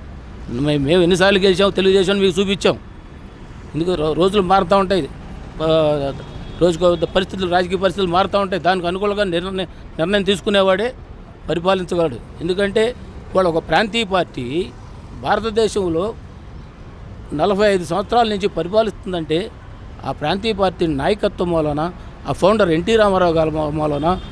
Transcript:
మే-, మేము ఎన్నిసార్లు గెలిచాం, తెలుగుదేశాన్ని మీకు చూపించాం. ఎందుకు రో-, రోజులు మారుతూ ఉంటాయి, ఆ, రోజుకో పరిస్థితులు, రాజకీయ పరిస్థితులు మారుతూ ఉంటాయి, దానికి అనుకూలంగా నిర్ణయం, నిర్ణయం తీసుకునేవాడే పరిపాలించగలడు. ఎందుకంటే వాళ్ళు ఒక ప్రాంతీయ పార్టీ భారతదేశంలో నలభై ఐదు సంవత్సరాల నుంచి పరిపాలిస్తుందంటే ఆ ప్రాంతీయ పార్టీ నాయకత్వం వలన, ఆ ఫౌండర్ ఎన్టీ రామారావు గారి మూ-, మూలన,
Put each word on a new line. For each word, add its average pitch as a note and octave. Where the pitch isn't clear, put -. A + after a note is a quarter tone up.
మే-, D3
మేము D3+
ఎన్నిసార్లు F#3+
గెలిచాం, F#3+
తెలుగుదేశాన్ని F#3+
మీకు F#3
చూపించాం. G3
ఎందుకు E3+
రో-, D#3
రోజులు F#3+
మారుతూ F#3+
ఉంటాయి, F#3
ఆ, D3+
రోజుకో F3
పరిస్థితులు, F#3
రాజకీయ F3+
పరిస్థితులు F#3
మారుతూ F#3+
ఉంటాయి, F#3+
దానికి F3
అనుకూలంగా G3+
నిర్ణయం, F#3
నిర్ణయం G3
తీసుకునేవాడే G3
పరిపాలించగలడు. E3+
ఎందుకంటే G3+
వాళ్ళు F#3
ఒక D#3
ప్రాంతీయ G#3
పార్టీ E3+
భారతదేశంలో G3+
నలభై G3
ఐదు F3+
సంవత్సరాల G#3+
నుంచి G3+
పరిపాలిస్తుందంటే F3
ఆ C3
ప్రాంతీయ G3
పార్టీ F#3
నాయకత్వం F3
వలన, D#3
ఆ C#3
ఫౌండర్ G3
ఎన్టీ F3
రామారావు F#3+
గారి D#3
మూ-, D#3
మూలన, D3+